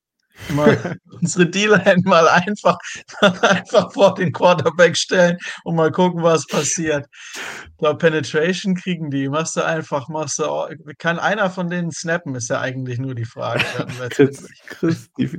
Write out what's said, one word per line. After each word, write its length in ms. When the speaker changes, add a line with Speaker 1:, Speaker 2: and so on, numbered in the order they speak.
Speaker 1:
mal, 300
Speaker 2:
<laughs> 440
Speaker 1:
unsere 280
D-Line 560
mal 240
einfach, 480
<laughs> 220
einfach 720
vor 220
den 180
Quarterback 640
stellen 400
und 100
mal 160
gucken, 320
was 240
passiert. 600
Ich 60
glaub, 200
Penetration 760
kriegen 360
die. 180
Machst 280
du 80
einfach, 440
machst 300
du 60
au-, 240
kann 200
einer 320
von 180
denen 220
snappen, 440
ist 140
ja 120
eigentlich 380
nur 160
die 100
Frage 460
dann 260
Speaker 2:
<laughs> 120
Chris, 400
Speaker 1:
letztendlich. 160
Speaker 2:
Chris, 480
die, 140